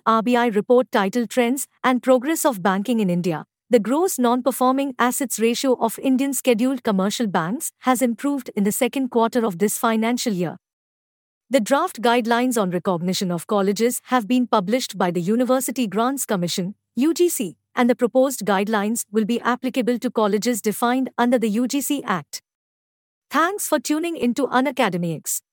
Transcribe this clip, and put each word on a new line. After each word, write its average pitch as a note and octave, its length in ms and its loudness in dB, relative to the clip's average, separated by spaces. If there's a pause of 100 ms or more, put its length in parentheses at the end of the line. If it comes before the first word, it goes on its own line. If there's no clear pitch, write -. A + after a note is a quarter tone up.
R A3+ 160 2
B B3 120 2
I A#3+ 120 2
report A#3+ 440 2
titled G#3 380 0
Trends B3+ 380 0 (160)
and B3+ 180 2
Progress C4 420 2
of A3 200 0
Banking G3+ 380 0
in F#3 100 0
India, F3 340 -2 (240)
the A#3+ 100 6
gross C#4+ 380 0
non-performing B3+ 800 0
assets B3 420 -2
ratio A#3 400 2
of - 200 -2
Indian C4+ 340 0
scheduled B3+ 500 0
commercial G#3 440 0
banks F#3 440 -4 (100)
has B3+ 200 2
improved C4 540 -2
in G#3 80 0
the G3+ 80 2
second B3+ 380 -2
quarter A3+ 360 2
of F3+ 140 -4
this G#3 180 0
financial A3+ 560 0
year. F3 240 -4 (920)
The C4 80 4
draft C#4 420 0
guidelines A#3+ 580 2
on F#3 120 0
recognition F3+ 580 -2
of E3+ 160 -4
colleges G#3 600 0
have B3 220 0
been B3+ 200 2
published G#3+ 500 -2
by F3+ 140 0
the F3 100 -2
University B3 640 0
Grants A#3 400 -2
Commission, F3+ 480 -2 (220)
U D4+ 180 2
G F4 160 2
C, G3 280 -6 (220)
and B3 80 4
the A#3+ 80 2
proposed C4 480 0
guidelines G#3 680 0
will A3 120 2
be A#3 180 0
applicable A#3+ 580 -2
to B3+ 100 -4
colleges G#3+ 540 0
defined B3 520 -2
under B3 220 2
the A3+ 100 0
U A3+ 200 0
G C#4 120 -2
C C#4 240 -4
Act. - 380 -6 (880)
Thanks F4 380 -2
for D4+ 120 0
tuning D#4+ 380 -4
into B3 300 0
Unacademy G#3 680 0
X. - 380 -8